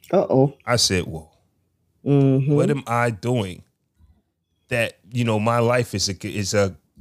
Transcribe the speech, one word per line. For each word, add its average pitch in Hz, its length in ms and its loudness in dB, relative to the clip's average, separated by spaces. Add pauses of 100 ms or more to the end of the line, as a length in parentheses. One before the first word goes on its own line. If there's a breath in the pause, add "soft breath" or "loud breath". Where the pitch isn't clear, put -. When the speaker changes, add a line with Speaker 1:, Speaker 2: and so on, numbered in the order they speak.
(120)
Speaker 1:
Uh-oh. 135 420 4 (120)
Speaker 2:
I 120 100 0
said, 98 300 0
"Whoa, - 240 -12 (760)
Speaker 1:
Mm-hmm. 139 480 2
Speaker 2:
what 143 160 2
am 139 180 -2
I 120 240 0
doing?" 107 520 -4 (1040)
That, 117 280 -2 (140)
you 123 120 -2
know, 110 160 0
my 117 200 0
life 120 360 0
is 98 140 -4
a, 98 180 -10
is 98 260 -6
a 101 220 0 (260)